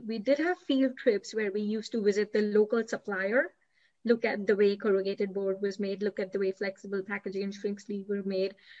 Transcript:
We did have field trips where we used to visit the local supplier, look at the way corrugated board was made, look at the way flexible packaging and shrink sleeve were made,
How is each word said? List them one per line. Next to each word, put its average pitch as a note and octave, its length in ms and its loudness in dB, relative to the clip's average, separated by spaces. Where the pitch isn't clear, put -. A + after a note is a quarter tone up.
We A3 120 -4
did C4 180 2
have E4+ 220 0
field C4 360 2
trips - 380 0
where G#3+ 180 -2
we G#3 100 -2
used G#3+ 320 -4
to A3+ 100 0
visit G3+ 280 2
the G#3+ 120 2
local G#3+ 440 2
supplier, G#3 640 -2
look A3+ 200 4
at G#3 200 -2
the G#3 100 4
way G3+ 200 6
corrugated G3 580 0
board G3 260 0
was G3 200 -4
made, G3 240 -2
look G#3 160 -2
at F#3+ 120 -4
the G3 80 -2
way F#3+ 120 2
flexible G3 500 -4
packaging G3 420 -6
and G3 100 -4
shrink G3+ 260 -4
sleeve G3+ 280 -8
were G3+ 160 -2
made, F#3+ 320 -2